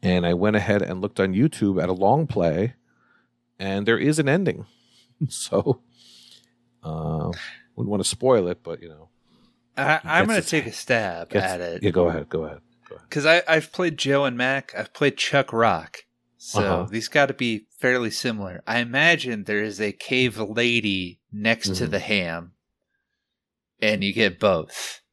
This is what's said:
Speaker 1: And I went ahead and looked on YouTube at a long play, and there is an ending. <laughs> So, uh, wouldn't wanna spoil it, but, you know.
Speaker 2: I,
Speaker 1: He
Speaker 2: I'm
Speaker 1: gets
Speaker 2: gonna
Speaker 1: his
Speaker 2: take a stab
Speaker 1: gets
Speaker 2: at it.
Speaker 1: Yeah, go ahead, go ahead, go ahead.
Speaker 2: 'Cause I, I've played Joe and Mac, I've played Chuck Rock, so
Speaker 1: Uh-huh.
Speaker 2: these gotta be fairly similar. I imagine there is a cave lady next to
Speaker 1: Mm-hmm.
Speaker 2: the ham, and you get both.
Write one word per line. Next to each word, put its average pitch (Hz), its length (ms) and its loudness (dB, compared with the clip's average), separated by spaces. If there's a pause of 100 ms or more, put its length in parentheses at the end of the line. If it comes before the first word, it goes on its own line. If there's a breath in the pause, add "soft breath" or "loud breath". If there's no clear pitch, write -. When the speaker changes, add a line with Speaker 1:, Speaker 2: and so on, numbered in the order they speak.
Speaker 1:
And 90 240 2
I 87 80 2
went 104 220 2
ahead 101 260 2
and 92 180 -4
looked 104 180 -6
on 95 160 2
YouTube 101 480 2
at 87 60 0
a 92 60 0
long 113 320 2
play, 90 480 0 (840)
and 98 280 -4
there 113 120 4
is 151 200 2
an 143 100 2
ending. 156 420 0
<laughs> - 60 -20 (540 soft breath)
So, - 500 -2 (1040 soft breath)
uh, 80 480 -6 (420 loud breath)
wouldn't 113 160 -6
wanna 101 140 -2
spoil 117 440 2
it, 87 140 -6
but, 82 200 -12
you 85 80 -20
know. 78 180 -20 (720 soft breath)
Speaker 2:
I, 139 240 2
Speaker 1:
He 160 80 -12
Speaker 2:
I'm 175 160 4
Speaker 1:
gets - 0 -
Speaker 2:
gonna 220 80 2
Speaker 1:
his 190 160 0
Speaker 2:
take 147 160 0
a 113 60 -10
stab 92 580 -2
Speaker 1:
gets 95 160 2
Speaker 2:
at 92 160 -4
it. 87 200 -8
Speaker 1:
Yeah, 104 80 2
go 87 180 4
ahead, 82 200 -4
go 80 160 -4
ahead, 76 160 -14 (260)
go - 100 -18
ahead. - 120 -20
Speaker 2:
'Cause 147 160 -4
I, 165 240 6
I've 160 240 2
played 170 240 -2
Joe 139 300 2
and 123 100 -2
Mac, 131 400 -2
I've 113 160 -8
played - 240 0
Chuck - 380 0
Rock, 104 460 0 (360)
so - 240 -4
Speaker 1:
Uh-huh. 92 300 0
Speaker 2:
these 110 180 -6
gotta 139 240 2
be 113 340 -4 (120)
fairly 123 320 0
similar. 104 560 -6
I 113 140 0
imagine 127 640 0
there 104 200 0
is 101 160 -6
a 107 120 0
cave 127 460 0
lady 110 800 -2 (140)
next 107 440 -2
to 110 80 -2
Speaker 1:
Mm-hmm. 78 80 -4
Speaker 2:
the 101 80 0
ham, 87 520 -4 (1300)
and 107 240 0
you 98 80 0
get 101 260 0
both. - 600 0 (120)